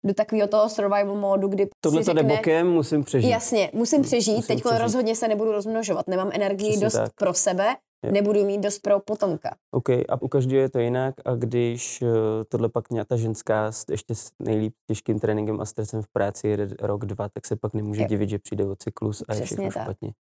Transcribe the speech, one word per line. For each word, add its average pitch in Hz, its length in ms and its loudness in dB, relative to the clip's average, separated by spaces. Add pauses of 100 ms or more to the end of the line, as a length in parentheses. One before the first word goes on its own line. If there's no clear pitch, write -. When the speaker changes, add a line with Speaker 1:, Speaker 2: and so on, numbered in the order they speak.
Speaker 1:
do 196 80 2
takového 208 340 2
toho 214 220 4
survival 202 460 0
módu, 196 320 2
kdy 196 220 2 (140)
Speaker 2:
Tohle 156 180 4
Speaker 1:
si - 40 0
Speaker 2:
to 180 80 4
jde 156 80 4
Speaker 1:
řekne: 135 140 4
Speaker 2:
bokem, 170 360 4
musím 151 320 2
přežít. 131 260 2
Speaker 1:
Jasně, 226 440 2
musím 233 240 2
Speaker 2:
Hmm, 277 80 6
Speaker 1:
přežít, 220 300 2
Speaker 2:
musím - 200 0
Speaker 1:
teďko - 140 -2
Speaker 2:
přežít. 226 140 2
Speaker 1:
rozhodně 226 320 0
se 226 120 -2
nebudu 220 240 0
rozmnožovat, 202 560 -2
nemám 185 260 -2
energii 202 360 -2
Speaker 2:
Přesně 208 160 2
Speaker 1:
dost 220 80 2
Speaker 2:
tak. 110 220 0
Speaker 1:
pro - 180 0
sebe, 196 420 2 (300)
Speaker 2:
Jo. - 60 0
Speaker 1:
nebudu 202 340 4
mít 202 160 0
dost 202 180 -2
pro 202 200 2
potomka. 196 560 -4 (200)
Speaker 2:
OK, 127 140 0
a 127 320 0
u 131 60 -4
každého 131 340 2
je 131 80 2
to 131 100 -2
jinak 127 360 0 (100)
a 127 100 0
když, 120 680 -2
eh, 123 40 0 (440)
tohle 117 200 0
pak 117 200 -4
nějaká 110 180 -4
ta 127 100 0
ženská 110 540 0
s, - 200 -10
ještě 110 240 -4
s - 140 -12 (100)
nejlíp 110 340 -2 (160)
těžkým 107 300 -2
tréninkem 107 420 -2
a - 40 -6
stresem 110 360 -6
v 104 60 -10
práci 104 400 -2
jede 104 200 0 (140)
rok, 104 240 -2
dva, 101 240 -6
tak - 160 -12
se 107 100 -4
pak - 180 -6
nemůže 107 280 -4
Speaker 1:
Jo. 101 60 0
Speaker 2:
divit, 101 220 0
že 101 100 -4
přijde 101 260 -4
o 98 100 -6
cyklus - 520 -6
a 110 60 -4
je 107 80 -4
Speaker 1:
Přesně - 160 -6
Speaker 2:
všechno 98 140 -4
Speaker 1:
tak. 110 120 -6
Speaker 2:
špatně. 107 380 -8